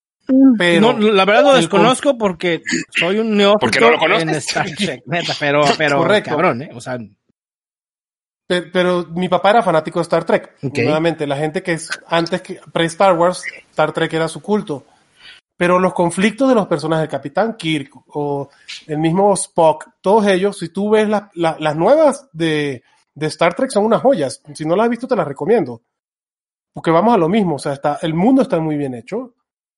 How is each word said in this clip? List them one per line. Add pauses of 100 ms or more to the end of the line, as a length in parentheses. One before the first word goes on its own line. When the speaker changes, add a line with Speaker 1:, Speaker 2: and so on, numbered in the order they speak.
(280)
Speaker 1:
Mm.
Pero
Speaker 2:
No,
la
verdad
lo
Speaker 1:
el
Speaker 2:
desconozco
porque (360)
soy
un
neófito
Speaker 3:
Porque
no
lo
conoces.
Speaker 2:
en
Star
Trek,
neta,
pero,
Speaker 1:
<laughs>
Speaker 2:
pero
Speaker 1:
Correcto.
Speaker 2:
cabrón,
¿eh?
O
sea, (1500)
Speaker 1:
Pe-,
pero
mi
papá
era
fanático
de
Star
Trek.
Speaker 2:
Ok.
Speaker 1:
Nuevamente,
la
gente
que
es (180)
antes
que, (120)
pre-Star
Wars, (280)
Star
Trek
era
su
culto. (680)
Pero
los
conflictos
de
los
personajes,
el
Capitán
Kirk (160)
o (380)
el
mismo
Spock, (140)
todos
ellos,
si
tú
ves
la,
la,
las
nuevas
de, (300)
de
Star
Trek,
son
unas
joyas. (140)
Si
no
las
has
visto,
te
las
recomiendo. (920)
Porque
vamos
a
lo
mismo,
o
sea,
está,
el
mundo
está
muy
bien
hecho, (420)